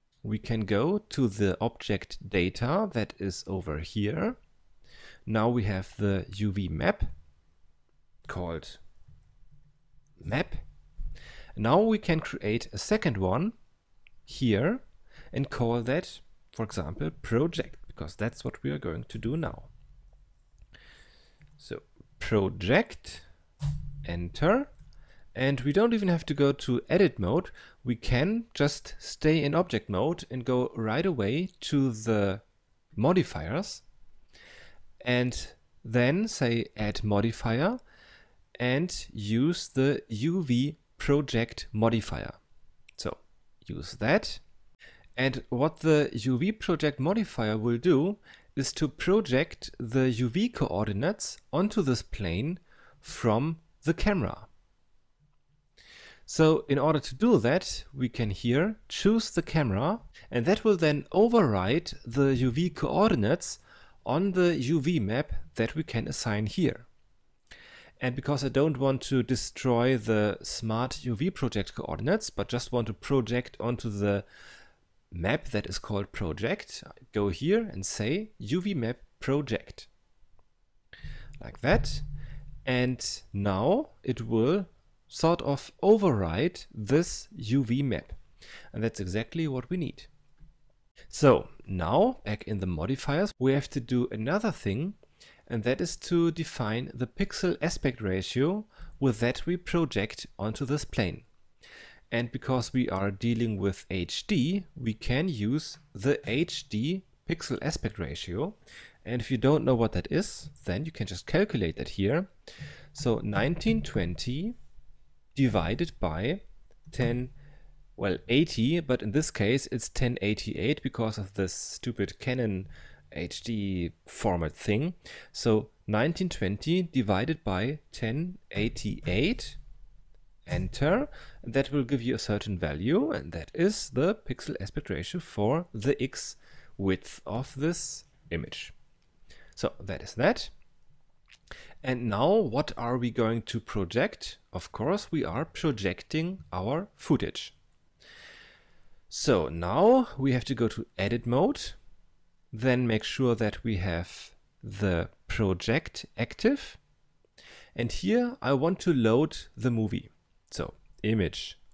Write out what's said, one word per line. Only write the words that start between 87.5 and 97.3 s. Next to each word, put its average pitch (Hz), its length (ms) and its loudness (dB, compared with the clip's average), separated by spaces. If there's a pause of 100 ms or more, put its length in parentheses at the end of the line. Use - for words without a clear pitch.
V 123 200 0
map. 113 300 -4 (600)
And 110 100 -4
that's 113 160 -2
exactly 110 480 -2
what 131 220 -4
we 185 80 -2
need. - 300 -6 (1000)
So 120 420 6 (180)
now, 104 580 2
back 208 180 -4
in 104 160 -4
the - 60 -2
modifiers, 143 760 -2
we 131 140 4
have 139 180 0
to 143 80 -2
do 123 320 0
another 170 400 -2
thing, 135 440 -4 (520)
and 113 160 -4
that 127 180 2
is 170 160 -2
to 170 340 2
define 127 640 -4
the 120 140 -4
pixel - 540 -2